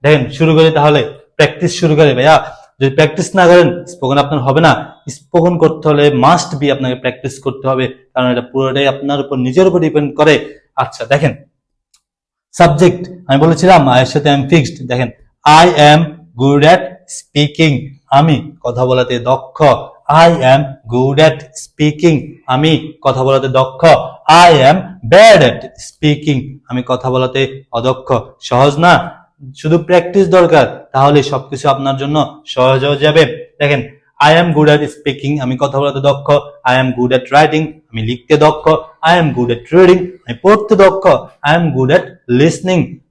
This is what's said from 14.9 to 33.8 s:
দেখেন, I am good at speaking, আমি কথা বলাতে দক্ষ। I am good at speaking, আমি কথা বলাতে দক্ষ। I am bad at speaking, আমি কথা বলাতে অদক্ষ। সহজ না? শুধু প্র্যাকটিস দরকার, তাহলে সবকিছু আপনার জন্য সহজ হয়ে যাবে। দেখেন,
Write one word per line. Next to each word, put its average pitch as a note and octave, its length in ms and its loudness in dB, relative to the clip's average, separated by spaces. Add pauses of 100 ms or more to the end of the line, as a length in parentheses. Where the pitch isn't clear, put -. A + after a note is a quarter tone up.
দেখেন, B2 180 -4 (540)
I F3 40 6 (240)
am D3+ 100 6 (420)
good C#3 200 2 (120)
at F#3 80 -2 (360)
speaking, D3 560 -2 (440)
আমি D3+ 180 2 (280)
কথা B2 260 -6
বলাতে B2+ 240 -2 (160)
দক্ষ। - 280 -6 (680)
I E3+ 40 6 (220)
am E3 100 2 (320)
good C3+ 240 -2 (100)
at - 100 -4 (260)
speaking, D3+ 520 -2 (380)
আমি D#3 180 0 (320)
কথা C3+ 220 -2
বলাতে C3+ 220 0 (100)
দক্ষ। - 240 -4 (640)
I F3 40 6 (200)
am E3 60 2 (380)
bad G#3 260 8 (100)
at A2 100 -10 (280)
speaking, D3+ 520 -4 (300)
আমি B2+ 100 -6 (100)
কথা B2+ 240 -4
বলাতে B2+ 260 -2 (380)
অদক্ষ। B2+ 300 -4 (400)
সহজ C3+ 240 2 (120)
না? F3 80 4 (680)
শুধু D#3+ 160 0 (120)
প্র্যাকটিস F3+ 380 0 (100)
দরকার, D#3+ 280 4 (300)
তাহলে C#3+ 240 2 (120)
সবকিছু C3 440 -8
আপনার C3+ 280 -6
জন্য C#3+ 140 -6 (380)
সহজ C3 340 0
হয়ে C#3+ 160 -4
যাবে। D3+ 180 2 (380)
দেখেন, C#3+ 200 -2 (480)